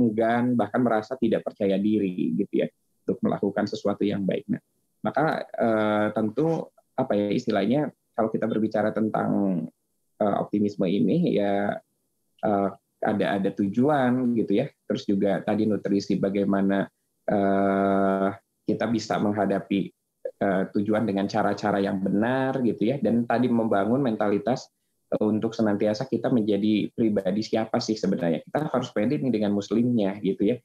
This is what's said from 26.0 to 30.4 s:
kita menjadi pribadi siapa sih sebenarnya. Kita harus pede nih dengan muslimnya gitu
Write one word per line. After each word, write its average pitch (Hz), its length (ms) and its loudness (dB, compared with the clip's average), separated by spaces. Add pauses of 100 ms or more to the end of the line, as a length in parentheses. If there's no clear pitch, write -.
kita 123 220 0
menjadi 107 600 2
pribadi 104 520 0
siapa 113 340 -2
sih 113 180 -2
sebenarnya. 85 480 0
Kita 147 240 -4
harus 120 220 -4
pede 123 320 -2
nih 127 100 -2
dengan 104 220 0
muslimnya 104 640 0
gitu 190 240 -2